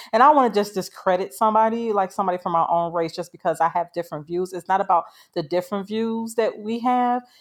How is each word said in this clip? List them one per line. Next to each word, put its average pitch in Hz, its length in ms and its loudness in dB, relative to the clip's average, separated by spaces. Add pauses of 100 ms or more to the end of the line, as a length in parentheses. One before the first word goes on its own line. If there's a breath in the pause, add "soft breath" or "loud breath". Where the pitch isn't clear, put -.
(120)
And 233 100 4
I 285 100 10
wanna 262 220 4
just 202 200 0
discredit 185 600 -2
somebody, 220 600 2
like, 196 180 0
somebody 185 280 -2
from 180 160 -2
our 165 140 2
own 170 240 0
race, 170 220 -2
just 175 160 -10
because 160 300 -4
I 165 80 4
have 170 240 -4
different 160 340 -8
views. 180 260 -4
It's 175 140 -10
not 190 140 2
about 185 240 2 (280 loud breath)
the 170 100 -4
different 180 440 -4
views 226 480 -4
that 220 240 -2
we 220 200 -6
have. 247 440 0 (180 soft breath)